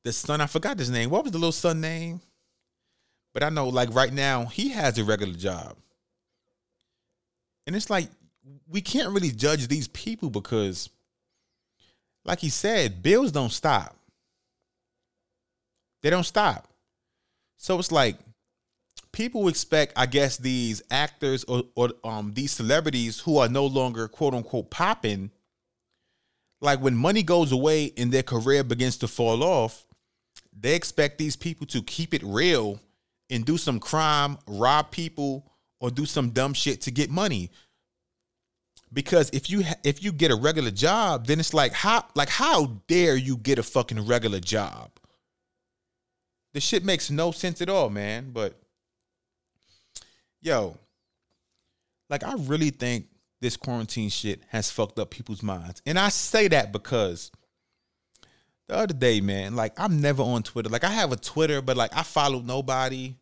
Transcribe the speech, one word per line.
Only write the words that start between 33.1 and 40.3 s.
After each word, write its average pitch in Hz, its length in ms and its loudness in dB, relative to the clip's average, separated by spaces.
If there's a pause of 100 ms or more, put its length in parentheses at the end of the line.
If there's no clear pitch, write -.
and 117 140 -2
do 151 140 2
some 123 220 -2
crime, 151 580 0 (100)
rob 135 440 2
people, 143 600 -6 (300)
or 123 100 -2
do 143 140 -2
some 135 240 0
dumb 131 240 0
shit 135 280 -2
to 131 100 -4
get 135 180 0
money. 139 420 -2 (1400)
Because 143 380 2
if - 180 -4
you 196 140 0
ha-, 160 200 -2
if 143 180 0
you 196 120 -2
get 151 180 4